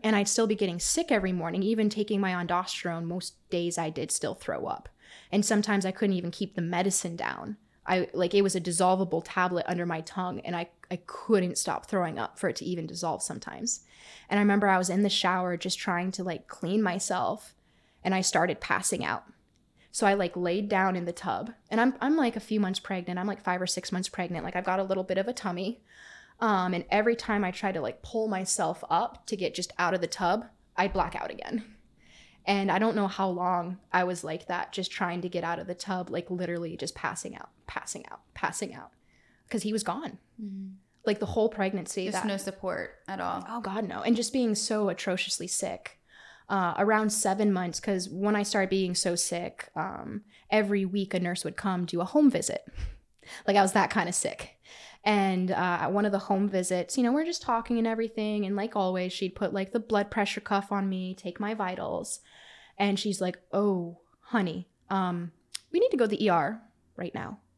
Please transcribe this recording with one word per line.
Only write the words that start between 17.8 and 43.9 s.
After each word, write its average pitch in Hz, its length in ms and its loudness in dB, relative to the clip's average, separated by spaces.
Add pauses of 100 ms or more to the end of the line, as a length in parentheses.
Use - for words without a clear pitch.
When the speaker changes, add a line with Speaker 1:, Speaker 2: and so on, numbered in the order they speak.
Speaker 1:
and 185 100 2
I 185 60 2
started 175 400 2
passing - 440 0
out. - 200 -4 (640)
So - 160 0
I, 196 60 8
like, 185 240 0
laid 180 320 0
down 190 280 4
in 175 100 -4
the 170 80 -4
tub 160 360 -4 (200)
and 220 100 2
I'm, 262 220 4
I'm, 277 120 2
like, 254 220 2
a 208 40 -4
few 214 200 0
months 196 180 0
pregnant. 180 400 -4
I'm, 185 80 -2
like, 202 160 -4
five 180 200 0
or 180 40 0
six - 240 -4
months 185 200 -2
pregnant. 175 340 -4
Like, 180 100 -8
I've 180 120 -2
got 185 140 2
a 196 40 0
little 190 180 0
bit 190 140 -2
of 196 100 0
a 247 60 -4
tummy. 190 480 -4 (600)
Um, 185 340 2
and 170 160 -2
every 220 260 4
time 214 260 0
I 185 80 0
try 190 220 -4
to, 170 80 -2
like, 120 220 -6
pull 220 260 -2
myself 185 640 -2
up 208 380 0
to 226 80 -2
get 185 180 -2
just - 240 -6
out 175 160 2
of 175 80 0
the 165 40 0
tub, 190 380 0 (320)
I 196 120 2
black 196 280 0
out - 140 -6
again. - 340 -6 (840)
And 196 240 2
I 170 80 4
don't 214 180 2
know 202 120 2
how 190 200 0
long 180 500 0 (140)
I 180 120 4
was 180 200 -2
like 160 220 -8
that, - 260 -4
just 185 180 -6
trying 175 300 -2
to 180 80 -4
get 175 160 -4
out 170 140 -2
of 180 80 -8
the 180 80 -6
tub, 185 340 -6
like, 175 220 -6
literally 170 480 -4
just - 160 -6
passing - 420 -6
out, - 140 -16 (160)
passing - 440 -8
out, - 100 -16 (120)
passing - 420 -4
out. - 180 -16 (580)
'Cause 214 140 -2
he 214 80 0
was 214 100 0
gone. 214 340 -6 (260)
Speaker 2:
Mm-hmm. 196 320 -10 (300)
Speaker 1:
Like, 208 140 2
the 208 80 -2
whole 220 240 2
pregnancy, 190 560 -2
Speaker 2:
Just 190 160 -2
Speaker 1:
that - 40 -2
Speaker 2:
no 196 120 0
support 190 580 -6 (100)
at 190 140 -8
all. 180 280 -4
Speaker 1:
Oh, 233 120 -8
God, 208 260 -4
no. 104 140 -6